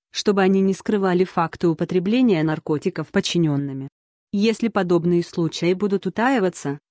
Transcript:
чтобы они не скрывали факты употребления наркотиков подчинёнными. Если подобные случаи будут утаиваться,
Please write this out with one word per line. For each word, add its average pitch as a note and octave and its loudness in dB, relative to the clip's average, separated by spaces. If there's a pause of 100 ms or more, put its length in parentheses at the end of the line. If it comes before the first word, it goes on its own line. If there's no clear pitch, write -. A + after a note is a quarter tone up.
чтобы G3+ 0
они F#3+ 4
не F#3+ 2
скрывали F#3+ 0
факты F3 -2
употребления F3+ 2
наркотиков D#3 -2
подчинёнными. C#3+ -2 (420)
Если G#3+ 0
подобные F3 2
случаи E3+ -2
будут F#3+ -2
утаиваться, F#3+ -2 (120)